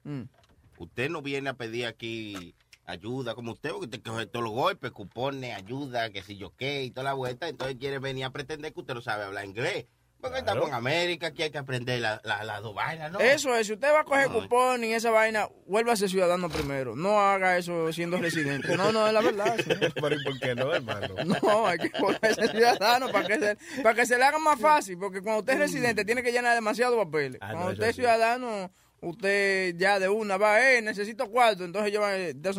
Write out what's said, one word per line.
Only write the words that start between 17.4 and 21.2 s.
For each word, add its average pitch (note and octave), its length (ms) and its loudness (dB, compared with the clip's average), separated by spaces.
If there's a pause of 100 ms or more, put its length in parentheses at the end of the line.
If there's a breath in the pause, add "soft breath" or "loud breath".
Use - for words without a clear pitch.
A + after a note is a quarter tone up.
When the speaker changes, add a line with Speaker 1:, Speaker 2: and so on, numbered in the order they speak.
Speaker 1:
eso E3+ 360 -2
siendo E3+ 240 -2
residente. D#3 580 0
No, G3 160 2
no, A3 160 4
es G#3+ 60 2
la G#3+ 80 4
verdad, A3+ 420 2
sí. - 60 -6
Speaker 3:
<laughs> E3 260 0
Pero D3 240 0
¿y C#3 60 -8
por C3+ 160 -4
qué B2+ 140 0
no, C3 180 0
hermano? G#2+ 500 -4